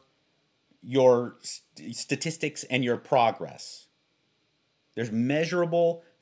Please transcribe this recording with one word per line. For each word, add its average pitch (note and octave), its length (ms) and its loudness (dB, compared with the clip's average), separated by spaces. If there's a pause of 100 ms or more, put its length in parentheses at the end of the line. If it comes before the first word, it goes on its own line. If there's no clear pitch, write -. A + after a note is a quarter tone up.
(840)
your B2 560 4
st-, - 560 -16
statistics D3+ 680 -6
and B2+ 220 -2
your A#2+ 120 0
progress, - 920 -2 (1040)
there's A2+ 160 -4
measurable E3+ 920 0 (180)